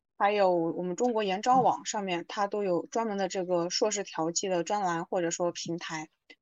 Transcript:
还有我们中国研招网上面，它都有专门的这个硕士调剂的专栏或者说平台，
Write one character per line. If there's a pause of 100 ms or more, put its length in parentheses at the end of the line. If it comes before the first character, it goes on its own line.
(160)
还
有
我
们
中
国
研
招
网
上
面，
它
都
有
专
门
的
这
个
硕
士
调
剂
的
专
栏
或
者
说
平
台， (340)